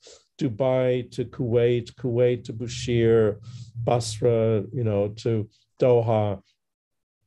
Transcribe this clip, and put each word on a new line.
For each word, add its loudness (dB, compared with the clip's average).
Dubai -2
to -6
Kuwait, 0
Kuwait 0
to -10
Bushehr, 2
Basra, 0
you -4
know, 0
to -4
Doha. 2